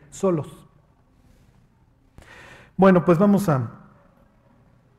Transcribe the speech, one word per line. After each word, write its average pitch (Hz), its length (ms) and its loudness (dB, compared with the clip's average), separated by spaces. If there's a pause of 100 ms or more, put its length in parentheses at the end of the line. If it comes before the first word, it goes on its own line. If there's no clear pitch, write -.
(100)
solos. - 580 -6 (2000)
Bueno, 185 300 2
pues 175 120 2
vamos 202 300 0
a, 127 220 -4 (1300)